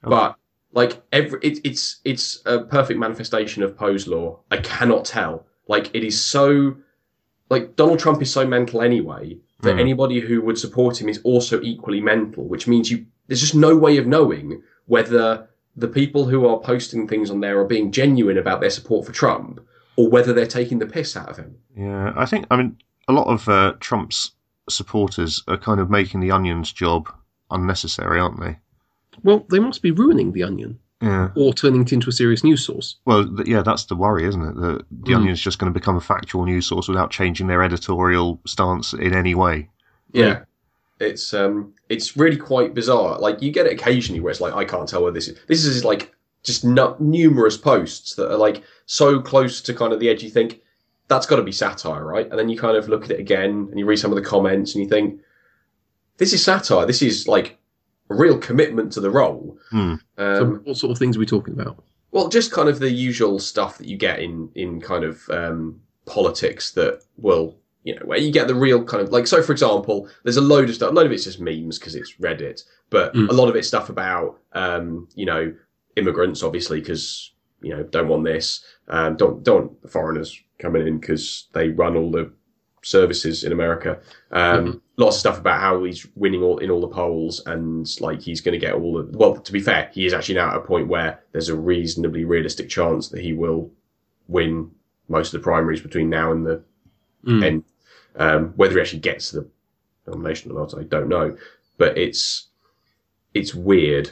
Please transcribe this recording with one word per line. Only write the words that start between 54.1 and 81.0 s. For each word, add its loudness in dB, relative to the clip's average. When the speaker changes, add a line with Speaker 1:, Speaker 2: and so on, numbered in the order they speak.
Speaker 2:
of 0
the -2
comments, 2
and -2
you -6
think, 0
"This 2
is 0
satire. 2
This 0
is, 0
like, 0
a -4
real 6
commitment 0
to -6
the 0
role." 0
Speaker 1:
Hmm. 0
Speaker 2:
Um, 0
Speaker 3:
So 4
what -8
sort -4
of -4
things 0
are -4
we 2
talking -2
about? -10
Speaker 2:
Well, 0
just 2
kind 2
of 0
the 0
usual 0
stuff -4
that -16
you -10
get -2
in, -8
in -8
kind -4
of, -8
um, -6
politics -2
that -2
will, 0
you -10
know, -18
where -2
you 0
get 2
the 0
real 4
kind -4
of, -2
like, 2
so 4
for -2
example, 0
there's 0
a 4
load 6
of -6
stuff, -2
a -2
load 6
of 0
it's -4
just -12
memes -8
'cause -14
it's -14
Reddit, -8
but 2
Speaker 3:
Mm. 4
Speaker 2:
a 2
lot 6
of 0
it's 0
stuff -4
about, -6
um, -6
you -8
know, -4
immigrants, 0
obviously, -4
'cause, -10
you -10
know, -8
don't -2
want 0
this, -4
um, -2
don't, 2
don't 4
want -20
foreigners -4
coming -2
in -2